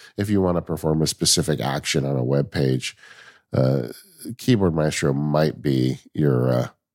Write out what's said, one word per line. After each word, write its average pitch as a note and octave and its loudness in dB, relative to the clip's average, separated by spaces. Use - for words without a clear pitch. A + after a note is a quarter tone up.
if G2+ -2
you G2+ 2
wanna F2 2
perform D#2+ 0
a D2+ 2
specific D#2 0
action C#2 -2
on C#2 -2
a B1+ -2
web C#2 0
page, C2 -2
uh, C2 0
Keyboard F#2+ 2
Maestro D2+ 0
might D2 0
be C2 0
your, B1+ 2
uh, B1 0